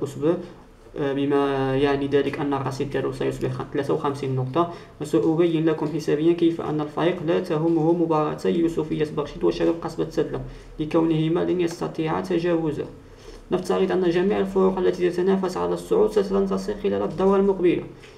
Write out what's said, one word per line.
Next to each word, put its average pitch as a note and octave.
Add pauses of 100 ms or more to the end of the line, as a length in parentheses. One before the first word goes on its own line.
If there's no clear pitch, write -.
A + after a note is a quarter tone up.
الأسبوع، C#3+ (640)
آه، C#3
بما C#3
يعني C#3
ذلك C#3
أن C#3+
الرصيد C3
ديالو C3+
سيصبح C3
خ-، -
ثلاثة D3
وخمسين C3+
نقطة، C3 (280)
وسأبين D#3+
لكم D#3
حسابيا D#3
كيف E3+
أن D3+
الفريق D3+ (100)
لا F3+
تهمه E3
مباراتي D#3+
يوسفية D#3+ (100)
برشيد -
وشباب E3+
قصبة D#3+
سدلة، C#3+ (400)
لكونهما D#3+
لن E3+
يستطيعا E3
تجاوزه. E3+ (680)
نفترض F#3
أن F3+
جميع F#3+
الفرق F#3+
التي F3+
تتنافس F#3
على F3
الصعود G3+
ستنتصر G3
خلال G3
الدورة F#3+
المقبلة، F#3+ (360)